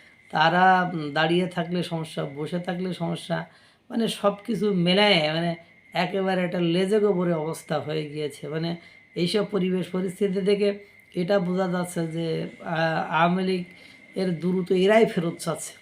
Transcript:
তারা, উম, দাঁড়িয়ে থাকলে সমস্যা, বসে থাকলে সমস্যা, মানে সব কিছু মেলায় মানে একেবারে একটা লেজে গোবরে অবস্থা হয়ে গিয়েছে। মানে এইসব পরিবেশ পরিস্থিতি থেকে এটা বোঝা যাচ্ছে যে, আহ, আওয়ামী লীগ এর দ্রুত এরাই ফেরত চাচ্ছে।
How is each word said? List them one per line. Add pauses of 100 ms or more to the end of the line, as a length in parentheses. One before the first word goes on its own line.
(300)
তারা,
উম,
দাঁড়িয়ে
থাকলে
সমস্যা,
বসে
থাকলে
সমস্যা, (440)
মানে
সব
কিছু
মেলায়
মানে (360)
একেবারে
একটা
লেজে
গোবরে
অবস্থা
হয়ে
গিয়েছে।
মানে (380)
এইসব
পরিবেশ
পরিস্থিতি
থেকে (360)
এটা
বোঝা
যাচ্ছে
যে, (120)
আহ,
আওয়ামী
লীগ (500)
এর
দ্রুত
এরাই
ফেরত
চাচ্ছে।